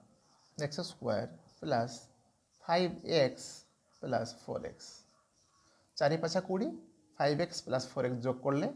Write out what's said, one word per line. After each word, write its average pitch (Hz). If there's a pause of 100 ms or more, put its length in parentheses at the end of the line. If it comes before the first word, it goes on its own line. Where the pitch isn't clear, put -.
(640)
এক্স 147 (120)
স্কয়ার 110 (340)
প্লাস 120 (720)
ফাইভ 180 (360)
এক্স 127 (580)
প্লাস 117 (140)
ফোর 127 (120)
এক্স, - (1120)
চারি 151
পাঁচা 170
কুড়ি, 190 (500)
ফাইভ 147 (120)
এক্স -
প্লাস 127
ফোর 131
এক্স 123
যোগ 127 (100)
করলে 143